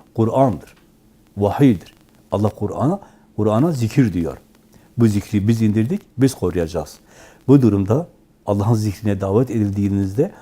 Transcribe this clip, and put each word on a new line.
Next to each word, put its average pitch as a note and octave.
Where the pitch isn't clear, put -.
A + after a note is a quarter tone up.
Kur'an'dır, A2
vahiydir. G2+
Allah G2+
Kur'an'a, A#2+
Kur'an'a A2
zikir A#2
diyor. D#2+
"Bu A#2
zikri G2+
biz A2+
indirdik, A2
biz C3
koruyacağız." E2+
Bu C3+
durumda G#2+
Allah'ın G#2
zikrine G#2
davet G2+
edildiğinizde, G2+